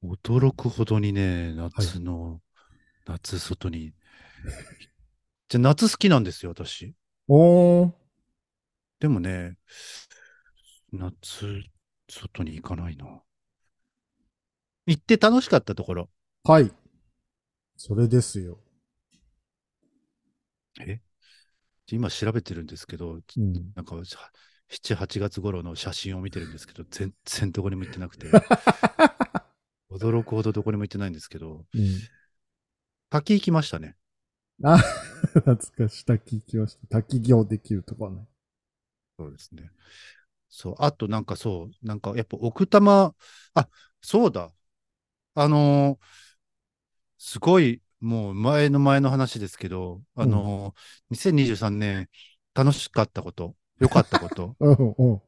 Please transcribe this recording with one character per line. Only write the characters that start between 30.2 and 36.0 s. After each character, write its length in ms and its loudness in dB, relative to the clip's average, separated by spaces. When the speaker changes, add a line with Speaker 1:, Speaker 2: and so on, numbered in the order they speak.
Speaker 1:
く 60 -12
ほ 140 -2
ど 80 -2
ど 100 -4
こ 100 -4
に 60 -2
も 60 -4
行 20 -6
っ 60 -10
て 80 -10
な 80 -6
い 20 -6
ん 40 -10
で 60 -16
す 80 -20
け 120 -16
ど、 340 -16
Speaker 2:
う 40 -4
ん。 40 0
Speaker 1:
滝 240 0
行 100 2
き 80 0
ま 120 2
し 80 -8
た 80 -8
ね。 160 -16
Speaker 2:
あ、 140 8
<laughs> 560 0
懐 240 4
か 320 -4
し 120 -20